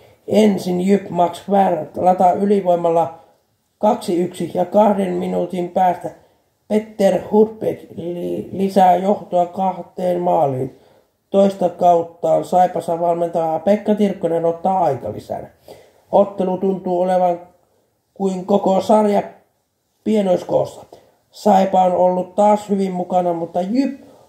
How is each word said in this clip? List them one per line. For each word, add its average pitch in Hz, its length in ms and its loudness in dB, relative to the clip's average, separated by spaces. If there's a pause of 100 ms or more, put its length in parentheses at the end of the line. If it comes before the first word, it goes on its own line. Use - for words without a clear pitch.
(280)
Ensin 185 520 2
Jyp 196 300 0
Max 175 400 -2
Vär 180 360 2 (100)
lataa 180 360 4
ylivoimalla 175 840 0 (600)
kaksi 214 380 -2
yksi 175 380 -4
ja 180 100 -2
kahden 196 480 0
minuutin 180 560 -4
päästä 180 420 -2 (580)
Petter 202 520 0 (100)
Hudbeck 214 640 0
li-, 175 560 -8
lisää 185 440 4
johtoa 185 500 -2
kahteen 180 720 -4
maaliin. 143 580 -2 (560)
Toista 196 340 2
kauttaan 165 760 2
Saipassa 180 560 0
valmentaa 170 580 0
Pekka 208 360 0
Tirkkonen 175 500 -2
ottaa 175 400 0
aikalisän. - 640 -6 (640)
Ottelu 185 460 0
tuntuu 185 420 -2
olevan 180 400 0 (760)
kuin 190 320 -4
koko 190 340 2
sarja 208 420 2 (840)
pienoiskoossa. 190 800 -2 (460)
Saipa 190 520 2
on 185 100 2
ollut 180 420 0
taas 208 340 2
hyvin 196 240 -2
mukana, 180 400 -2
mutta 170 280 -6
Jyp 240 400 -2 (280)